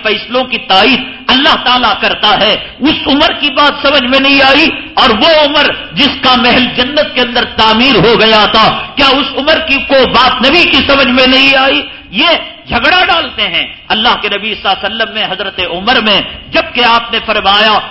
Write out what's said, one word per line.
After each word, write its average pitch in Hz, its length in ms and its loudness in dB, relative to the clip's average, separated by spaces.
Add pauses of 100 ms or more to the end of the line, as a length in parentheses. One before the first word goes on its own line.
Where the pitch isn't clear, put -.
فیصلوں 226 420 -2
کی - 140 -6
تائید 208 420 2 (260)
اللہ 269 280 2 (100)
تعالیٰ 247 360 0
کرتا 190 400 0
ہے، 208 140 2 (260)
اس 294 140 2 (120)
عمر 294 340 2
کی 294 100 -2
بات 285 360 0
سمجھ 277 240 0
میں 269 100 2
نہیں 277 220 2
آئی 277 260 4 (260)
اور 240 160 2
وہ 302 360 4
عمر 285 480 -2
جس 254 160 0 (120)
کا 254 140 4
محل 240 280 2 (120)
جنت 285 380 -2
کے 247 60 -2
اندر 240 240 -2
تعمیر 226 520 2
ہو 202 240 4
گیا 214 260 4
تھا، 208 400 2 (100)
کیا 277 100 2
اس 269 320 -2
عمر 311 280 0
کی - 120 -2 (100)
کو 269 180 4
بات 247 420 2
نبی 330 160 4
کی 294 120 0
سمجھ 269 300 2
میں 254 200 2
نہیں 269 300 2
آئی؟ 269 260 0 (280)
یہ 254 160 -2 (420)
جھگڑا 311 360 0
ڈالتے 302 440 -2
ہیں۔ 165 180 -4 (220)
اللہ 214 200 0 (140)
کے 208 60 -4
نبی 202 260 -6
صلی - 160 -4
اللہ 190 160 -4
علیہ 214 100 -6
وسلم 214 180 -4
نے 214 160 -4
حضرت 190 300 -8 (100)
عمر 202 300 0
میں، 208 200 0 (300)
جبکہ 277 340 -2
آپ 226 280 0
نے 226 140 -4
فرمایا، 208 520 0 (120)